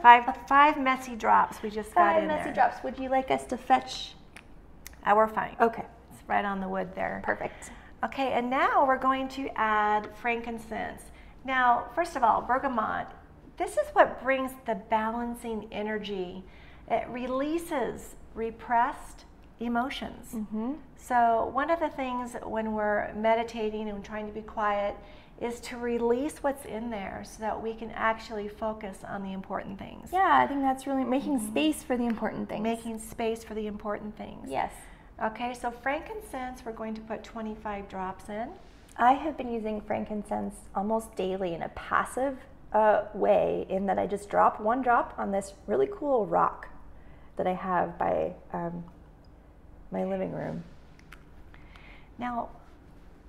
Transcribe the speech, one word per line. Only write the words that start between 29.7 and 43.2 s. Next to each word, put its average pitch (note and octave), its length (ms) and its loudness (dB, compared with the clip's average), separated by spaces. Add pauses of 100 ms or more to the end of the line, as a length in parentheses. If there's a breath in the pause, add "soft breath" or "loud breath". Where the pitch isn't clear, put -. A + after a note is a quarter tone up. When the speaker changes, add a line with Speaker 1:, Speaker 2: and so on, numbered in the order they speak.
Speaker 1:
things. - 360 -14
Speaker 2:
Yeah, F#4 180 6 (100)
I B3 60 8
think C#4 140 0
that's C4+ 260 0
really C4+ 160 2
making C#4 380 2
Speaker 1:
Mm-hmm. G#3+ 80 -6
Speaker 2:
space D4 340 2
for B3+ 140 0
the A#3+ 100 2
important G#3+ 420 -2
things. - 140 -4
Speaker 1:
Making A3+ 380 -4
space A3+ 420 -4
for A3 120 -12
the G#3+ 120 -6
important G#3 500 -6
things. - 320 -12
Speaker 2:
Yes. - 240 -4 (500 loud breath)
Speaker 1:
Okay, A#3+ 300 -4
so A#3+ 200 -4
frankincense, C4+ 920 -6
we're A3+ 80 -8
going A3 220 -8
to A3 60 -10
put G#3+ 240 -10
twenty-five G#3+ 640 -8
drops F#3+ 400 -8
in. G#3+ 200 -6 (480 loud breath)
Speaker 2:
I B3 180 8
have C#4+ 220 -4
been B3 160 -6
using G#3+ 280 -4
frankincense G#3 760 -4 (220)
almost A3 400 -2
daily F#3 380 -2
in D#3 80 -6
a - 80 -6
passive, C4 680 0 (360)
uh, G#3+ 300 6 (100)
way, F#3 560 4